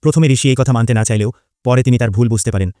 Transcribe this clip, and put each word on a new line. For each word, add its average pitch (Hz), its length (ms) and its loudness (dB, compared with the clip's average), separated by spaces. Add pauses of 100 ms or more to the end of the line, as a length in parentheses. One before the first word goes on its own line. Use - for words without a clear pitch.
প্রথমে 156 260 2
ঋষি 131 200 2
এই 131 80 2
কথা 131 160 0
মানতে 113 220 0
না 110 100 0
চাইলেও 107 260 -2 (340)
পরে 123 180 2
তিনি 123 160 2
তার 117 120 -2
ভুল 113 180 0
বুঝতে 110 220 -2
পারেন 95 200 -4 (100)